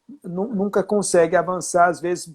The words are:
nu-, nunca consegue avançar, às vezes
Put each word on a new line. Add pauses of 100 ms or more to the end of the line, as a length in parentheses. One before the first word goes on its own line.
(220)
nu-,
nunca
consegue
avançar,
às
vezes